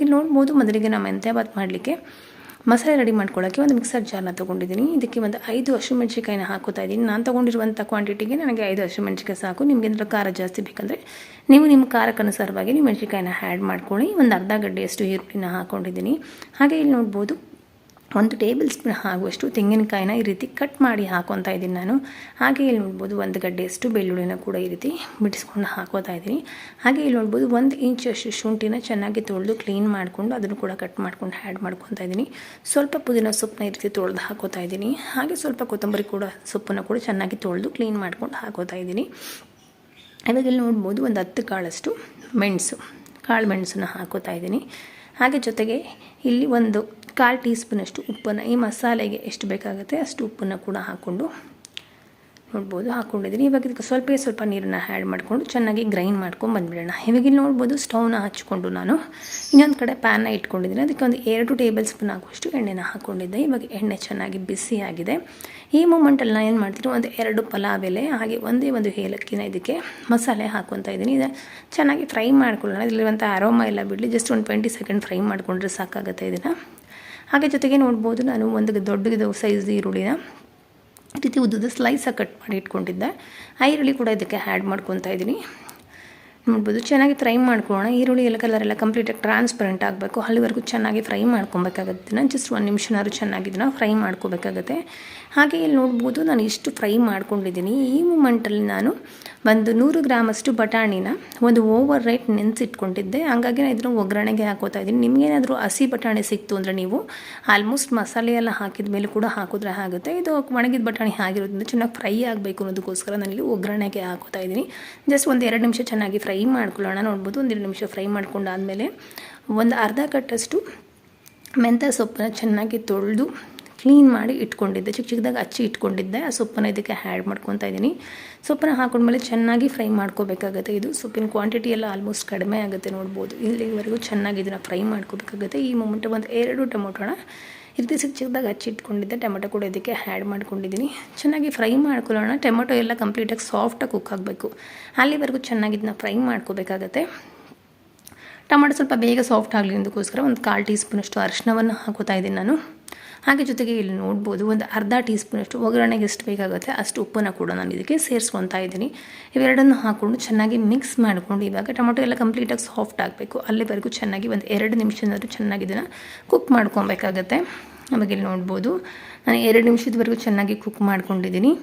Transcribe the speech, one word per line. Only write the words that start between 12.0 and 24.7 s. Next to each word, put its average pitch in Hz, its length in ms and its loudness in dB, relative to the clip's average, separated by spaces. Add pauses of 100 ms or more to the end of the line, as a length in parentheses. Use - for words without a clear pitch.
ನೀವು 285 120 6
ಮೆಣಸಿನ್ಕಾಯಿನ 202 520 -2
ಆ್ಯಡ್ 185 200 -2 (100)
ಮಾಡ್ಕೊಳ್ಳಿ. 196 360 0 (140)
ಒಂದು 226 180 8
ಅರ್ಧ 196 120 -2 (140)
ಗಡ್ಡೆಯಷ್ಟು 190 460 -4
ಈರುಳ್ಳಿನ 185 460 -6
ಹಾಕ್ಕೊಂಡಿದ್ದೀನಿ. 185 580 -2 (440)
ಹಾಗೆ 294 220 6
ಇಲ್ಲಿ 285 160 6
ನೋಡ್ಬೋದು, 208 380 0 (840)
ಒಂದು 220 240 4
ಟೇಬಲ್ 254 320 2
ಸ್ಪೂನ್ 214 200 -2 (160)
ಆಗುವಷ್ಟು 185 360 -4 (100)
ತೆಂಗಿನಕಾಯಿನ 208 640 2
ಈ - 80 2
ರೀತಿ 196 180 -4 (120)
ಕಟ್ 285 260 -4
ಮಾಡಿ 220 260 2
ಹಾಕ್ಕೊತಾ 185 460 -2
ಇದ್ದೀನಿ 180 220 -2
ನಾನು. 190 160 -2 (440)
ಹಾಗೆ 269 300 4
ಇಲ್ಲಿ 226 160 2
ನೋಡ್ಬೋದು, 190 300 -6 (100)
ಒಂದು 190 180 -4
ಗಡ್ಡೆಯಷ್ಟು 180 440 -4 (100)
ಬೆಳ್ಳುಳ್ಳಿನ 180 380 0 (100)
ಕೂಡ 196 100 -4 (120)
ಈ - 60 -4